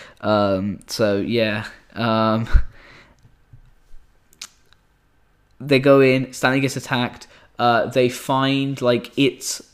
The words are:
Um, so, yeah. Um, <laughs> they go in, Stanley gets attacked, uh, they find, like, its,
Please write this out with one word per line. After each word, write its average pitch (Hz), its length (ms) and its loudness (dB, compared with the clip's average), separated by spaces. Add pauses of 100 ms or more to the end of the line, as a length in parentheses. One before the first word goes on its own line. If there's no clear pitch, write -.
(200)
Um, 101 640 0
so, 101 320 0
yeah. 110 480 -2 (280)
Um, 110 580 0
<laughs> - 60 8 (3000)
they 135 200 2
go 139 200 6
in, 131 320 2
Stanley 135 280 0
gets 135 160 -4
attacked, 123 500 -6 (320)
uh, 120 280 2
they 127 220 0
find, 135 720 -2
like, 123 380 -2
its, - 440 -2 (120)